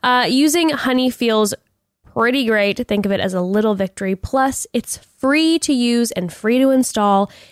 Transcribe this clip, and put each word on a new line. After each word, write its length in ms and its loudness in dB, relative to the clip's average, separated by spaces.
Uh, 260 0
using 400 2
Honey 400 0
feels 460 0
pretty 320 0
great. 420 0
Think 200 -2
of 40 -2
it 80 0
as 140 -4
a 80 -2
little 320 0
victory. 420 -4
Plus, 560 -2
it's 260 -6
free 640 0
to 140 -2
use 380 0
and 200 -6
free 280 -2
to 100 4
install 600 2